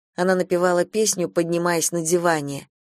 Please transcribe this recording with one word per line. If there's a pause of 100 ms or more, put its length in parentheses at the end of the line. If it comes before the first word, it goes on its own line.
(160)
Она
напевала
песню,
поднимаясь
на
диване. (180)